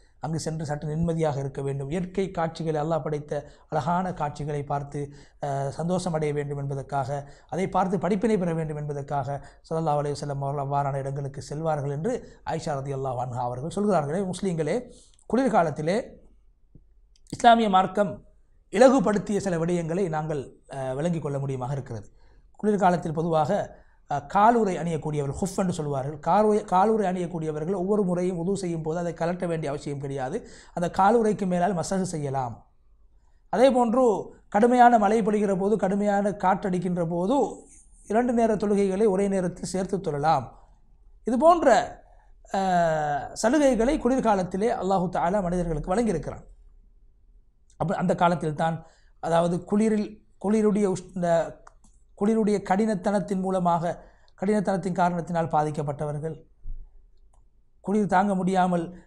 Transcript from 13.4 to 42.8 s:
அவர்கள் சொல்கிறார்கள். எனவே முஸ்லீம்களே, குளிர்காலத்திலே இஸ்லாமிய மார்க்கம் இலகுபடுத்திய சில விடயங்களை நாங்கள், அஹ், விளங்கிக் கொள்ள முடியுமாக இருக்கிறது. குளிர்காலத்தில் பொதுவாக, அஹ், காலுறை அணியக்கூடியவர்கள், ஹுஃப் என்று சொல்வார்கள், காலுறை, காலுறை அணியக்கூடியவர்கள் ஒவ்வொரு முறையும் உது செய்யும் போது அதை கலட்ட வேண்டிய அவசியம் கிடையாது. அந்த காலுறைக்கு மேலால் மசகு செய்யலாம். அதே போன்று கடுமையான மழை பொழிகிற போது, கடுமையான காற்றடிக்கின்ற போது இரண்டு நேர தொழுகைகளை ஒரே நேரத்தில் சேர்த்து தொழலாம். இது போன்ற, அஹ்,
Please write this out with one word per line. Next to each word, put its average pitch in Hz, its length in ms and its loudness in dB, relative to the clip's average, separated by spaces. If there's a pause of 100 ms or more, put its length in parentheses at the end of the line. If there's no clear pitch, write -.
அவர்கள் 127 280 -6
சொல்கிறார்கள். 170 460 0
எனவே 190 160 -4
முஸ்லீம்களே, 175 600 -4 (420)
குளிர்காலத்திலே 180 840 0 (1120)
இஸ்லாமிய 233 400 6
மார்க்கம் 190 540 2 (480)
இலகுபடுத்திய 214 680 4
சில 190 200 -2
விடயங்களை 170 520 -2
நாங்கள், 156 580 -6
அஹ், 131 280 -6
விளங்கிக் 160 260 -2
கொள்ள 139 160 -4
முடியுமாக 135 340 -4
இருக்கிறது. 120 380 -8 (420)
குளிர்காலத்தில் 180 640 2
பொதுவாக, 160 680 -2 (260)
அஹ், 143 160 -4
காலுறை 208 520 4
அணியக்கூடியவர்கள், 147 640 -4
ஹுஃப் 185 140 -4
என்று 185 180 0
சொல்வார்கள், 143 460 -4
காலுறை, 208 440 2
காலுறை 214 480 2
அணியக்கூடியவர்கள் 165 640 -4
ஒவ்வொரு 202 280 0
முறையும் 180 340 0
உது 180 200 -2
செய்யும் 170 240 -4
போது 160 180 -4
அதை 175 140 -4
கலட்ட 175 340 -4
வேண்டிய 160 240 -4
அவசியம் 143 280 -8
கிடையாது. 139 480 -6 (260)
அந்த 175 160 -2
காலுறைக்கு 202 560 4
மேலால் 180 300 0
மசகு 185 260 -2
செய்யலாம். 139 640 -6 (800)
அதே 240 220 6
போன்று 233 640 2 (160)
கடுமையான 240 480 8
மழை 214 240 4
பொழிகிற 202 360 2
போது, 202 200 2
கடுமையான 202 520 2
காற்றடிக்கின்ற 185 800 0
போது 190 580 0 (420)
இரண்டு 240 260 2
நேர 226 220 4
தொழுகைகளை 202 520 2
ஒரே 196 200 2
நேரத்தில் 185 380 -2
சேர்த்து 190 320 -4
தொழலாம். 147 520 0 (760)
இது 233 140 -2
போன்ற, 294 640 4 (500)
அஹ், 160 920 0